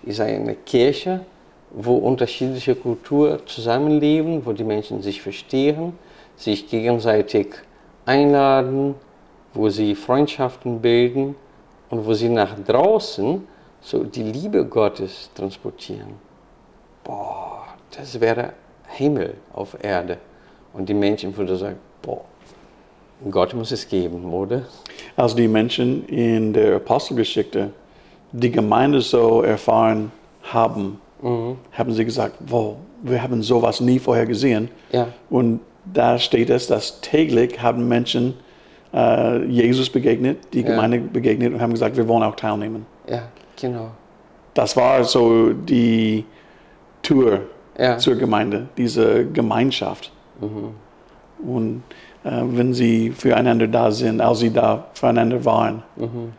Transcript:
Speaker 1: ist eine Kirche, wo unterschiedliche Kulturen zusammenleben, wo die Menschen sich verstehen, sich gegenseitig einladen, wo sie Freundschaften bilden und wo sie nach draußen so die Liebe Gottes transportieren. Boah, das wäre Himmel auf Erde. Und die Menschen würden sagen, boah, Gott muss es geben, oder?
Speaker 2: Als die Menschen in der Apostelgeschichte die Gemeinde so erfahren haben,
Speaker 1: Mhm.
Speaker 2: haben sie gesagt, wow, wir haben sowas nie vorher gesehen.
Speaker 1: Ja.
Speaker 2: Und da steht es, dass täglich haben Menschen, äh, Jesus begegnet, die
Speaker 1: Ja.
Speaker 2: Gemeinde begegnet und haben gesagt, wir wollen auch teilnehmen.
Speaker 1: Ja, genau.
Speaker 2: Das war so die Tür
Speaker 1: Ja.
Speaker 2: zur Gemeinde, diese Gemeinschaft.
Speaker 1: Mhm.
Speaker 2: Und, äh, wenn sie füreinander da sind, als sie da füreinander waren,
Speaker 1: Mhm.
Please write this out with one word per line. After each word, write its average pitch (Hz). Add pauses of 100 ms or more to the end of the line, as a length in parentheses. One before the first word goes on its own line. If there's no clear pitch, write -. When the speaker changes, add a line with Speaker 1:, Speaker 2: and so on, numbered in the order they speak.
Speaker 1:
ist 107
eine 110
Kirche, 143 (500)
wo 120
unterschiedliche 123
Kulturen 147
zusammenleben, 151
wo 120
die 107
Menschen 107
sich 95
verstehen, 147 (420)
sich 104
gegenseitig 110 (500)
einladen, 139 (580)
wo 107
sie 104
Freundschaften 127
bilden 123 (560)
und 113
wo 113
sie 113
nach 110 (120)
draußen 175 (320)
so -
die 113
Liebe 143
Gottes -
transportieren. - (880)
Boah, - (340)
das 127
wäre 113 (380)
Himmel 135 (180)
auf -
Erde. 90 (560)
Und 95
die 107
Menschen 101
würden 92
sagen, 95 (240)
boah, - (1040)
Gott 90
muss 113
es -
geben, 87
oder? 98 (540)
Speaker 2:
Als 120
die 117
Menschen 120
in 113
der 107
Apostelgeschichte 107 (600)
die 120
Gemeinde 117
so 117
erfahren 110 (320)
haben, 104 (220)
Speaker 1:
Mhm. 120 (140)
Speaker 2:
haben 117
sie 113
gesagt, 110 (100)
wow, 110 (260)
wir 123
haben 123
sowas 117
nie 127
vorher 117
gesehen. 117 (220)
Speaker 1:
Ja. 120 (240)
Speaker 2:
Und 117 (300)
da 120
steht 120
es, 120
dass -
täglich 123
haben 120
Menschen, 120 (580)
äh, 120
Jesus 127
begegnet, 127
die 123
Speaker 1:
Ja. 117
Speaker 2:
Gemeinde 117
begegnet 120
und 113
haben 117
gesagt, 113
wir 113
wollen 113
auch 110
teilnehmen. 107 (240)
Speaker 1:
Ja, 117 (360)
genau. 120 (640)
Speaker 2:
Das -
war 127
so 113
die 113 (800)
Tür 117 (320)
Speaker 1:
Ja. 123
Speaker 2:
zur 127
Gemeinde, 110 (100)
diese 113
Gemeinschaft. 113 (280)
Speaker 1:
Mhm. 107
Speaker 2:
Und, 117 (420)
äh, 120
wenn 123
sie 117
füreinander 117
da 117
sind, 113
als 117
sie 117
da 113
füreinander 120
waren, 113 (140)
Speaker 1:
Mhm. 117